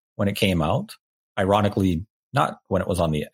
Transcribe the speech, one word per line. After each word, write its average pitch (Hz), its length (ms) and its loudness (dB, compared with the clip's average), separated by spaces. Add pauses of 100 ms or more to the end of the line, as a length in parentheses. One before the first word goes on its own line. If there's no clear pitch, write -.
(140)
when 101 140 -2
it 101 80 -4
came 92 260 2
out. 120 300 -2 (460)
Ironically, 98 680 2 (260)
not - 260 0 (100)
when 95 120 0
it - 80 -4
was 90 120 -2
on 82 100 2
the 76 240 -2